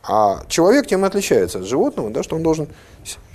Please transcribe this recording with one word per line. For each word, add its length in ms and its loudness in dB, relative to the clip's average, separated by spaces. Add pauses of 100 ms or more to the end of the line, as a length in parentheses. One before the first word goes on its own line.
А 420 2
человек 380 4
тем 180 0
и 40 2
отличается 520 0
от 40 -10
животного, 460 -2
да, 120 -4
что 140 -6
он 60 -4
должен 260 0 (380)
с-, 100 -14 (180)